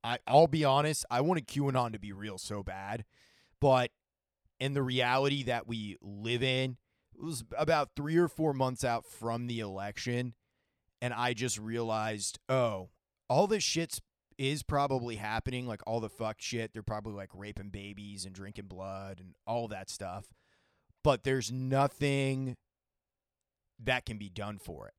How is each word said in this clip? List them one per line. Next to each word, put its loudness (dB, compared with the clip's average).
I, -2
I'll 10
be 2
honest, 4
I 2
wanted 2
QAnon 2
to -8
be -10
real -8
so -6
bad, -6
but 6
in -2
the 2
reality 2
that -2
we -6
live -2
in, 0
it -16
was -8
about 2
three 0
or 8
four 0
months 0
out 0
from -4
the -2
election, -4
and -2
I 0
just -2
realized, -2
oh, 2
all 6
this 0
shit's -2
is 0
probably 0
happening, -4
like, -6
all 0
the -4
fucked -6
shit. -4
They're -10
probably, -6
like, -10
raping -10
babies -10
and -12
drinking -10
blood -10
and -20
all -2
that -10
stuff. -10
But 6
there's 0
nothing 0
that 0
can -6
be -10
done -8
for -12
it. -20